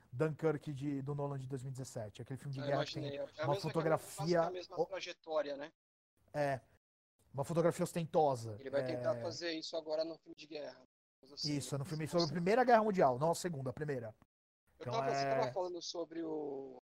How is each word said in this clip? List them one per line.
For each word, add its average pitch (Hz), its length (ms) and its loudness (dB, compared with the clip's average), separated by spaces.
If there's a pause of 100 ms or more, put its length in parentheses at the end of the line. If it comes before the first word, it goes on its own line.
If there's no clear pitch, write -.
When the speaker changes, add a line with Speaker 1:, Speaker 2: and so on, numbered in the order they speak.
(100)
Speaker 1:
Dunkirk 156 640 2
de, 139 300 -2
do 143 120 -4
Nolan 143 240 -2
de 131 80 -8
dois 131 160 -6
mil 135 80 -6
e - 20 -6
dezessete. 120 500 -8
Aquele 131 160 -8
filme 139 160 -8
de 135 60 -4
Speaker 2:
Eu 143 60 -4
Speaker 1:
guerra 143 180 2
que - 140 -6
Speaker 2:
imaginei, 143 120 -4
Speaker 1:
tem 139 80 -6 (200)
Speaker 2:
é 151 40 -4
a - 40 0
Speaker 1:
uma 143 80 4
Speaker 2:
mesma, 147 160 -2
Speaker 1:
fotografia 160 460 0
Speaker 2:
quase 160 160 0
que 170 60 6
a 165 120 4
mesma 180 300 -4
Speaker 1:
o- - 60 4
Speaker 2:
trajetória, 160 680 -2
né? 147 160 -10 (600)
Speaker 1:
É, 143 280 0 (720)
uma 135 120 -2
fotografia 170 400 4
ostentosa. 135 760 2
Speaker 2:
Ele 131 100 -10
vai 139 140 2
tentar - 320 0
Speaker 1:
É. - 60 -8
Speaker 2:
fazer 170 300 -4
isso - 240 -6
agora 156 280 -2
no 160 140 -6
filme 165 180 -18
de 151 100 -16
guerra. 139 340 -10 (400)
Coisa 139 140 -20
assim, 147 220 -2
Speaker 1:
Isso, 139 180 -4
é 139 40 -2
no 139 60 -4
filme 156 200 -4
Speaker 2:
nossa. 175 140 0
Speaker 1:
sobre 165 120 2
a - 40 -4
Primeira 196 300 4
Guerra 233 180 8
Mundial, 175 360 6
não 160 120 4
a 165 40 2
Segunda, 135 360 -4
a - 40 -4
Primeira. 131 400 -4 (640)
Speaker 2:
Eu - 80 -12
Speaker 1:
Então - 80 -2
Speaker 2:
tava, 139 200 2
você 139 120 2
Speaker 1:
é 135 120 4
Speaker 2:
tava - 140 2
falando 180 300 -4
sobre 165 400 -6
o, 139 680 -6